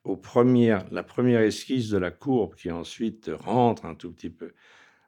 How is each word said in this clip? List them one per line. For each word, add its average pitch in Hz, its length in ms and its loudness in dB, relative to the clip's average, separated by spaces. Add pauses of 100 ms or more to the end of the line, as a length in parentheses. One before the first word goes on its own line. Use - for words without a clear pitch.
aux 95 120 -6
premières, 120 760 4
la 90 120 -6
première 123 380 2
esquisse 110 500 0
de 101 80 0
la 90 120 -2
courbe 113 440 -2
qui - 160 -10
ensuite 85 640 -8
rentre 110 500 0
un 82 100 -12
tout 87 160 -14
petit 85 200 -14
peu. - 240 -16 (540)